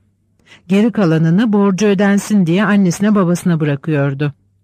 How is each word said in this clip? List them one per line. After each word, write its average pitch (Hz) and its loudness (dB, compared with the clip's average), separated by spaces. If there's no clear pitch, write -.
Geri 202 2
kalanını 170 0
borcu 202 0
ödensin 202 0
diye 175 0
annesine 202 0
babasına 175 0
bırakıyordu. 143 -4